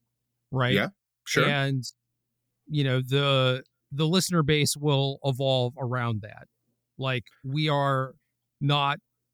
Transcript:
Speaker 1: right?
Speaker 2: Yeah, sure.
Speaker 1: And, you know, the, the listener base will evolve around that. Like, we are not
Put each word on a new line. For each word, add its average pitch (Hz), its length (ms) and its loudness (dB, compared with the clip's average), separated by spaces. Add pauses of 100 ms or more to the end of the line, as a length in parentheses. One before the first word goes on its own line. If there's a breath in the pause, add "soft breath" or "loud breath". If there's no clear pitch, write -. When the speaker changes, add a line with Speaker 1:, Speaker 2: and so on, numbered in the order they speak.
(520)
Speaker 1:
right? 131 240 2
Speaker 2:
Yeah, 131 140 0 (360)
sure. 135 200 2
Speaker 1:
And, 139 380 0 (840)
you 147 160 0
know, 131 180 0
the, 131 640 2 (280)
the 151 160 -2
listener 175 360 2
base 147 340 2
will 139 460 0
evolve 131 560 0
around 120 420 -4
that. - 260 -16 (500)
Like, 127 260 -4 (200)
we 151 260 -2
are 139 440 0 (480)
not 143 380 0 (340)